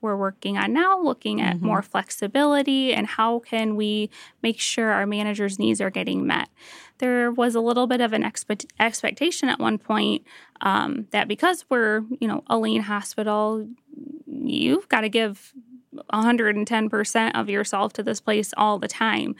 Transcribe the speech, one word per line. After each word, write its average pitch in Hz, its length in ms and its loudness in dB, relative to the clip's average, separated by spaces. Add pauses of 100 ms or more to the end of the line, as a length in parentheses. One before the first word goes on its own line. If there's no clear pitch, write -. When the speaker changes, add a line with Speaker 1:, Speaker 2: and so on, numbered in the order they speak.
Speaker 1:
we're 214 140 -2
working 196 420 -4
on 202 160 0
now, 370 260 2
looking 247 420 -2
at 180 160 0
Speaker 2:
Mm-hmm. 170 80 -4
Speaker 1:
more 208 160 2
flexibility 269 1120 0
and 214 120 0
how 233 340 0
can 220 360 -2
we 214 340 0 (320)
make 226 180 0
sure 226 320 0
our 202 140 2
managers' 208 540 -2
needs 214 220 2
are 190 80 0
getting 190 360 -2
met. - 240 -2 (480)
There 247 340 0
was 240 240 0
a 233 60 2
little 240 260 2
bit 247 140 2
of 226 120 0
an 220 100 0
expect-, - 440 -6 (120)
expectation 247 720 0
at 254 100 -2
one 226 180 0
point, 208 460 -2 (380)
um, 196 500 0
that 208 160 0
because 339 420 0
we're, 220 340 0 (160)
you 226 80 0
know, 208 200 -2
a 233 100 2
lean 220 240 2
hospital, 214 840 -2 (600)
you've - 640 0
gotta 220 200 2
give 214 440 -2 (560)
a 214 120 0
hundred 226 340 4
and 208 100 0
ten 220 240 0
percent 226 460 0
of 214 140 -2
yourself 202 440 0
to 214 100 -6
this 220 180 -2
place 214 360 0
all 208 220 4
the 208 80 -4
time, 214 520 0